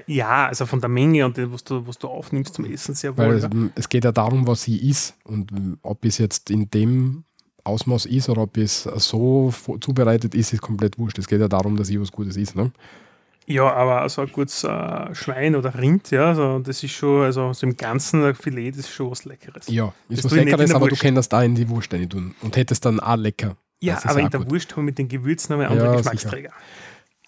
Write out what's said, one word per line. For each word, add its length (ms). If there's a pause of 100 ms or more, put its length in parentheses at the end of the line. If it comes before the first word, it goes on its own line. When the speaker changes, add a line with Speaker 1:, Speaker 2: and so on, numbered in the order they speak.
Speaker 1:
ja, 420
also 180
von 140
der 80
Menge 360
und 120
dem, 160
was 100
du, 240
was 120
du 100
aufnimmst 460
zum 100
Essen, 320
sehr 200
wohl, 100
Speaker 2:
Weil 120
Speaker 1:
ja. 80
Speaker 2:
es, 80
mm, 120 (100)
es 120
geht 160
ja 60
darum, 380
was 160
sie 120
isst 460
und, 300
mm, 300
ob 220
es 140
jetzt 320
in 200
dem 520 (400)
Ausmaß 440
ist 220
oder 140
ob 140
es 260
so 680
vo-, 260
zubereitet 560
ist, 180
ist 100
komplett 360
wurscht. 200
Es 100
geht 120
ja 80
darum, 280
dass 140
ich 100
was 100
Gutes 260
isst, 200
ne? 160 (760)
Speaker 1:
Ja, 240
aber 340
so 140
ein 80
gutes, 320
äh, 520
Schwein 420
oder 200
Rind, 360
ja, 240
so, 240
das 240
ist 80
schon, 320
also 280
so 140
im 100
Ganzen 460
ein 140
Filet, 340
das 100
ist 100
schon 200
was 140
Leckeres. 440
Speaker 2:
Ja, 240 (160)
ist 100
Speaker 1:
Das 80
Speaker 2:
was 40
Speaker 1:
tue 80
ich 60
nicht 80
in 60
Speaker 2:
Leckeres, 120
Speaker 1:
der 60
Speaker 2:
aber 100
du 60
Speaker 1:
Wurst. 100
Speaker 2:
kannst 160
das 100
da 140
in 140
die 120
Wurst 240
rein 160
tun 340
und 140
hättest 280
dann 160
auch 160
lecker. 400 (240)
Speaker 1:
Ja, 140
Speaker 2:
Das 100
ist 60
Speaker 1:
aber 100
Speaker 2:
auch 40
Speaker 1:
in 60
der 100
Speaker 2:
gut. 120
Speaker 1:
Wurst 200
haben 100
wir 20
mit 140
den 100
Gewürzen 460
einmal 140
andere 180
Speaker 2:
Ja, 100
Speaker 1:
Geschmacksträger. 540
Speaker 2:
sicher. 100 (680)